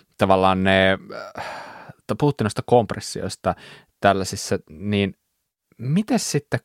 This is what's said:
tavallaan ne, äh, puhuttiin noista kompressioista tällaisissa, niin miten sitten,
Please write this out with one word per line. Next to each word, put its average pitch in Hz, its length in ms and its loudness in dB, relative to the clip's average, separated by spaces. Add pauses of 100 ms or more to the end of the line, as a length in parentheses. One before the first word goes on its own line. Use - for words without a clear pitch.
(180)
tavallaan 95 460 4
ne, 95 340 4 (400)
äh, - 80 -10 (760)
puhuttiin 147 260 0
noista 104 200 -4
kompressioista 95 920 0 (460)
tällaisissa, 98 580 0 (100)
niin 98 460 -2 (640)
miten 180 420 0
sitten, - 460 -4